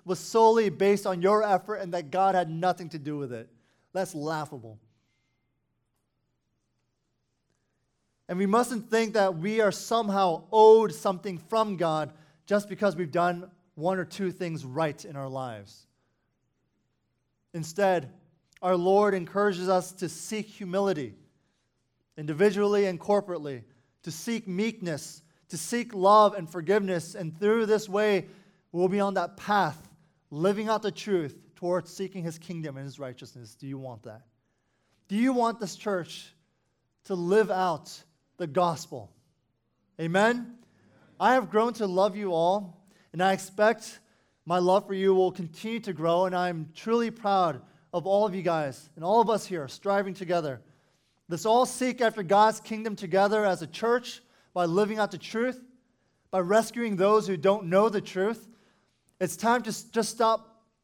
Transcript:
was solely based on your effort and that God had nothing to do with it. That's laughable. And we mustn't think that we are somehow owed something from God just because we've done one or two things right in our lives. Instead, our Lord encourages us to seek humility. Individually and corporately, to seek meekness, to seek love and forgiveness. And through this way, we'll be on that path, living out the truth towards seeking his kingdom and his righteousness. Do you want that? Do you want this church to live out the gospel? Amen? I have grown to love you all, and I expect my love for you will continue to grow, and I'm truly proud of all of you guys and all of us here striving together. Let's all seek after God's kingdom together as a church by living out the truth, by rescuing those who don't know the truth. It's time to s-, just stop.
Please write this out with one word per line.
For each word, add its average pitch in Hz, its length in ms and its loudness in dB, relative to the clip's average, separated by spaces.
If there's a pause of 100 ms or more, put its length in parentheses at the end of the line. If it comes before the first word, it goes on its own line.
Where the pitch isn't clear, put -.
was 180 140 -4
solely 226 500 4
based 202 380 2
on 180 160 -2
your 208 180 4
effort 208 360 0
and 185 160 -8
that 156 180 -6
God 190 240 2
had 170 160 0
nothing 175 380 -2
to 160 100 -12
do 147 180 -8
with 131 160 -8
it. 113 160 -12 (440)
That's 185 200 -4
laughable. 147 680 -8 (3500)
And 180 100 -6
we 196 80 2
mustn't 233 460 0
think 220 220 2
that 190 240 2
we 214 220 -2
are 208 120 4
somehow 196 800 0
owed 220 420 8
something 185 460 -6
from 220 380 -2
God 156 360 -2 (320)
just 208 240 0
because 190 260 -2
we've 165 160 -6
done 175 380 0 (240)
one 180 240 -2
or 180 80 -4
two 185 260 -6
things 160 320 -8
right 147 400 -4
in 160 120 -16
our 135 140 -8
lives. 120 580 -12 (1700)
Instead, 170 600 -2 (480)
our 185 140 2
Lord 196 400 4
encourages 180 520 -2
us 185 260 0
to - 160 -8
seek 214 380 -10
humility. 185 680 -4 (1040)
Individually 202 680 2
and 180 140 -4
corporately, 165 640 -2 (400)
to 170 80 -10
seek 226 360 -6
meekness, 185 760 -6 (260)
to 175 100 -12
seek 240 380 -6
love 202 400 6
and 165 140 -10
forgiveness. 180 680 -2
And 160 240 -10
through 214 260 2
this 208 220 0
way, 196 400 0 (460)
we'll 180 160 0
be 202 100 0
on 196 140 0
that 175 240 -4
path, 196 520 -2 (400)
living 196 380 -2
out 220 140 0
the 208 100 -4
truth 170 480 -4 (160)
towards 175 360 -4
seeking 190 320 -10
his 165 140 -8
kingdom 160 380 -12
and 135 100 -12
his 135 140 -16
righteousness. 123 560 -16
Do 139 120 -18
you 135 100 -10
want 123 260 -14
that? 113 200 -18 (840)
Do 196 80 -6
you 247 160 2
want 233 300 -2
this 180 160 -8
church - 560 -8 (720)
to 196 100 -6
live 185 340 2
out 185 540 -4 (340)
the 175 100 -6
gospel? 151 640 -4 (880)
Amen? 208 560 0 (640)
I 214 160 6
have 220 140 0
grown 220 240 2
to 214 140 -2
love 190 300 2
you 196 160 -4
all, 175 520 0 (280)
and 170 100 -2
I 190 80 4
expect 208 680 0 (460)
my 180 140 0
love 190 280 2
for 196 60 -8
you 190 200 2
will 185 180 4
continue 190 500 -8
to 196 120 -8
grow, 165 320 0
and 185 100 -2
I'm 175 400 -4
truly 226 360 -2
proud 190 500 0 (320)
of 175 120 -4
all 202 200 2
of 185 100 -2
you 190 60 -6
guys 156 540 -4
and 156 100 -10
all 220 160 4
of 220 80 2
us 214 160 0
here 160 220 -8
striving 196 460 -2
together. 165 480 -4 (640)
Let's 165 180 -6
all 240 220 4
seek 254 340 -4
after 220 220 0
God's 214 360 4
kingdom 220 360 -8
together 196 500 2
as 185 160 0
a 147 60 -8
church 240 540 -4 (300)
by 180 140 0
living 202 320 0
out 202 140 0
the 170 80 -10
truth, 247 420 -4 (680)
by 190 80 0
rescuing 220 560 0
those 196 320 4
who 190 100 -2
don't 190 300 2
know 196 220 4
the 202 120 -2
truth. 202 460 -4 (720)
It's 180 160 -2
time 233 280 0
to 220 60 -8
s-, - 140 -8
just 220 260 -4
stop. - 540 -2 (200)